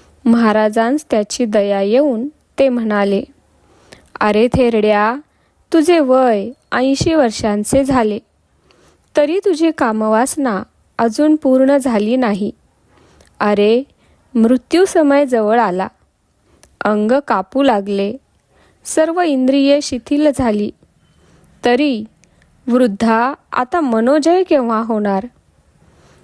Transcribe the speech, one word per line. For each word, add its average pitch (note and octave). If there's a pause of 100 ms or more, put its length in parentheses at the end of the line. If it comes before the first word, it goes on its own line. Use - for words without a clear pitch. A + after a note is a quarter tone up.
(260)
महाराजांस A3+
त्याची A3
दया G3+
येऊन A#3+ (320)
ते C#4
म्हणाले, G#3 (1000)
अरे G#3+
थेरड्या, A3 (580)
तुझे E4+
वय B3+ (220)
ऐंशी C4+
वर्षांचे A3+
झाले, A#3 (1000)
तरी D4+
तुझी E4
कामवासना A3 (340)
अजून D4
पूर्ण C4+
झाली A#3
नाही. G#3 (880)
अरे, G#3 (520)
मृत्यू B3+
समय D4
जवळ A#3
आला, F#3 (920)
अंग G#3 (160)
कापू A3+
लागले, G3+ (680)
सर्व E4
इंद्रिये C#4
शिथिल C#4+ (100)
झाली, G#3+ (920)
तरी B3 (680)
वृद्धा, A#3 (180)
आता D4
मनोजय C#4+
केव्हा A#3
होणार? G#3+ (960)